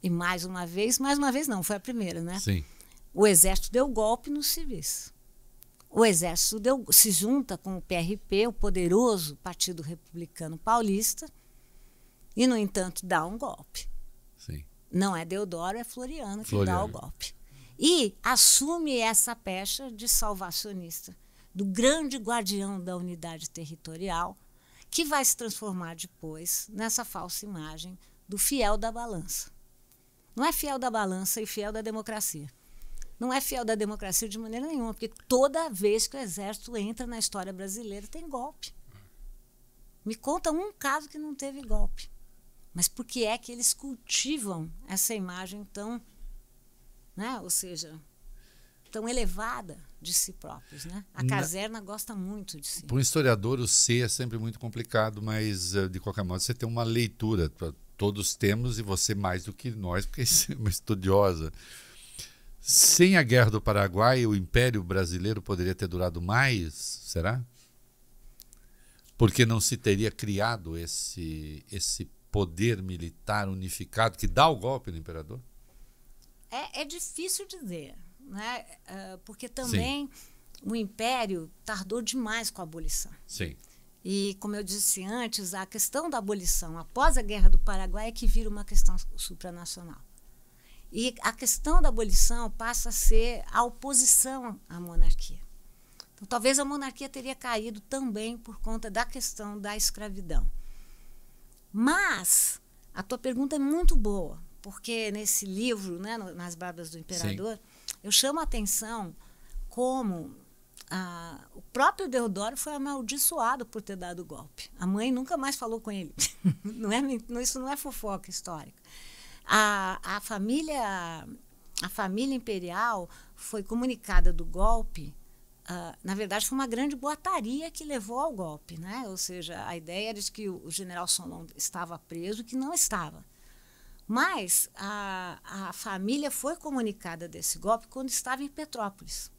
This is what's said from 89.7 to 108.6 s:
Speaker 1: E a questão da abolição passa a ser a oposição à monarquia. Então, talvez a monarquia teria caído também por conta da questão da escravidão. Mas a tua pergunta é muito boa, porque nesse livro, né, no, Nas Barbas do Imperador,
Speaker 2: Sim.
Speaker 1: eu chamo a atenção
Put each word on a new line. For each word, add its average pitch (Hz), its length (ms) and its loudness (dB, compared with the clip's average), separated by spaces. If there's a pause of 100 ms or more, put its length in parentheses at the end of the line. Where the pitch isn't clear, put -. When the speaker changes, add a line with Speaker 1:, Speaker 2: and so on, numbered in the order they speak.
Speaker 1:
E 247 280 -2
a 226 120 -2
questão 302 500 6
da 311 80 10
abolição 233 600 6
passa 233 380 -4
a 220 40 -4
ser 226 600 8
a 226 100 4
oposição 254 960 2 (100)
à 170 120 -12
monarquia. - 580 8 (760)
Então, 196 120 -16
talvez 254 320 2
a 285 60 2
monarquia 277 440 -6
teria 262 260 -10
caído 226 480 -4
também 233 540 -4
por 226 240 -16
conta 220 300 -2
da 220 140 -2
questão 208 560 -8
da 208 160 -6
escravidão. 202 720 2 (1200)
Mas 262 880 2 (320)
a 185 100 -10
tua 247 160 -6
pergunta 262 380 -2
é - 20 0
muito 302 380 0
boa, 196 460 -2 (180)
porque 220 520 -8
nesse 208 340 -4
livro, 196 540 -4
né, 220 180 -8
no, 185 160 -12
Nas 175 200 -12
Barbas 170 360 -12
do 165 80 -16
Imperador, 180 580 -6
Speaker 2:
Sim. - 60 -20 (400)
Speaker 1:
eu 202 80 -6
chamo 277 300 2
a - 20 -2
atenção 214 720 -2 (540)